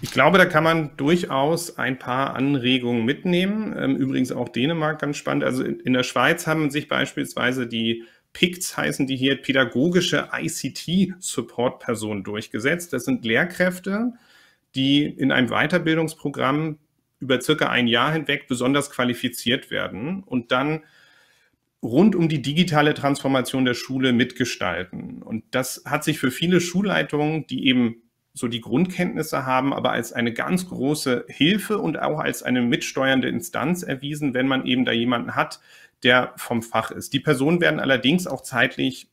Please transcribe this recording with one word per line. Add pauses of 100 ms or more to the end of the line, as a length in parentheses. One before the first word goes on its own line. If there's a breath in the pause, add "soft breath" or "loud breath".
Ich
glaube,
da
kann
man
durchaus
ein
paar
Anregungen
mitnehmen.
Ähm,
übrigens
auch
Dänemark
ganz
spannend.
Also
in,
in
der
Schweiz
haben
sich
beispielsweise
die (280 loud breath)
picts
heißen
die
hier,
pädagogische (920)
I-C-T-Support-Personen
durchgesetzt.
Das
sind
Lehrkräfte, (600 soft breath)
die
in
einem
Weiterbildungsprogramm (400)
über
circa
ein
Jahr
hinweg
besonders
qualifiziert
werden
und
dann (1040 soft breath)
rund
um
die
digitale
Transformation
der
Schule
mitgestalten.
Und
das
hat
sich
für
viele
Schulleitungen,
die
eben (300)
so
die
Grundkenntnisse
haben,
aber
als
eine
ganz
große
Hilfe
und
auch
als
eine
mitsteuernde
Instanz
erwiesen,
wenn
man
eben
da
jemanden
hat, (460 loud breath)
der
vom
Fach
ist.
Die
Personen
werden
allerdings
auch
zeitlich